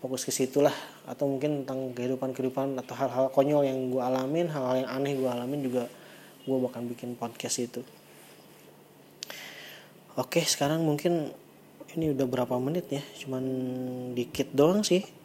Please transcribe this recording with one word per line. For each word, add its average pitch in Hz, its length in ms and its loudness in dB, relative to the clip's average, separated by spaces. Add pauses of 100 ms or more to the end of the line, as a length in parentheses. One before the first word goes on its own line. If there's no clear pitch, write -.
Fokus 127 240 -4
ke - 80 -4
situlah, 139 400 4 (320)
atau 127 160 -4
mungkin 139 400 0
tentang 131 320 -4
kehidupan-kehidupan 131 800 -2
atau 123 160 -8
hal-hal 131 400 0
konyol 143 320 6
yang 131 240 0
gua 127 240 0
alamin, 151 400 2
hal-hal 131 320 2
yang 120 80 -6
aneh 139 240 0
gua 131 160 2
alamin 131 320 -2
juga 123 240 0 (560)
gua 131 240 2
bakal 120 160 -6
bikin 120 320 -6
podcast 117 400 -6
itu. 120 240 -4 (2500)
Oke, 160 240 2
sekarang 156 400 2
mungkin 156 480 2 (640)
ini 160 160 2
udah 131 160 2
berapa 127 320 0
menit 143 320 -2
ya? 143 80 -2 (240)
Cuman 131 180 -4 (720)
dikit 123 400 -2
doang 180 320 6
sih. 185 240 2 (160)